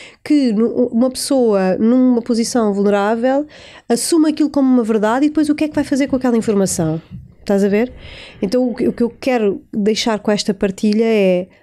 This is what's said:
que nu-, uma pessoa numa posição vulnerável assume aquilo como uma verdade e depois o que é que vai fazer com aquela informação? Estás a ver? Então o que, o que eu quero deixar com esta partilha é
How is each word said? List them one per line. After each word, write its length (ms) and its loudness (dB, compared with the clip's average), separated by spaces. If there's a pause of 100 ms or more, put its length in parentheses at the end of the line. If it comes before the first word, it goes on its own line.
(220)
que 300 2
nu-, 400 0
uma 180 2
pessoa 680 0
numa 440 2
posição 500 0
vulnerável 720 0 (440)
assume 420 2
aquilo 200 0
como 220 2
uma 120 4
verdade 420 0
e 40 2
depois 180 0
o 60 2
que 100 -2
é 40 -2
que 60 -10
vai 100 -2
fazer 220 0
com 80 -4
aquela 220 0
informação? 680 0 (380)
Estás 240 0
a 40 0
ver? 240 0 (480)
Então 300 0
o 40 -6
que, 120 -2
o 60 0
que 100 -4
eu 80 0
quero 520 -2 (100)
deixar 480 -2
com 100 -2
esta 240 -2
partilha 500 0
é 440 2 (140)